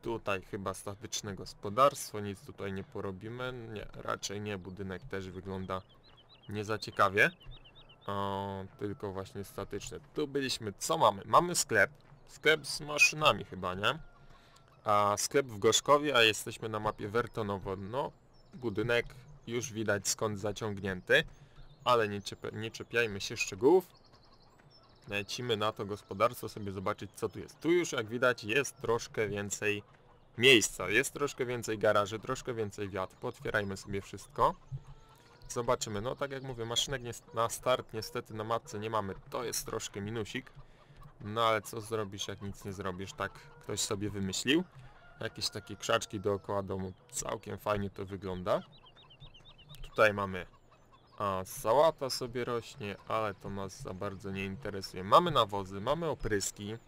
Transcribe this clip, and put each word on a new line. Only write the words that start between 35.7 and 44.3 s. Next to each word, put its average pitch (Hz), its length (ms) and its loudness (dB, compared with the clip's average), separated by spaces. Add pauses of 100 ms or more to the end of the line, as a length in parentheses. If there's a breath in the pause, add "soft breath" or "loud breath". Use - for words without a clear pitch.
No, 131 140 -2
tak 139 160 -4
jak 131 120 -8
mówię, 120 220 -6
maszynek 120 360 -2
nies-, - 320 -10
na 113 160 2
start - 440 0
niestety 110 400 -6
na 107 100 -4
mapce 113 360 -2
nie 110 100 -4
mamy. 101 260 0 (140)
To 123 140 -4
jest - 220 -4
troszkę - 360 -6
minusik. 110 500 -4 (720 loud breath)
No, 107 180 -2
ale 113 200 6
co 113 200 -8
zrobisz, 104 460 -4
jak 101 140 -8
nic 101 240 -8
nie 101 80 -6
zrobisz? 92 400 -6
Tak 98 180 -4 (320)
ktoś 104 160 -6
sobie 104 300 -2
wymyślił. 101 540 -2 (560 loud breath)